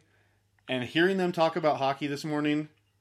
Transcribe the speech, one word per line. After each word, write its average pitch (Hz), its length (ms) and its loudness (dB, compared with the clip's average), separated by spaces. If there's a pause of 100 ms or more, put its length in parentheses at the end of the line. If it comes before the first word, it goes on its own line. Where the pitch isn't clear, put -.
(680)
And 127 160 -4
hearing 190 340 2
them 180 140 0
talk 165 240 2
about 156 220 0
hockey 139 300 -2
this 143 180 -6
morning 151 440 -2 (320)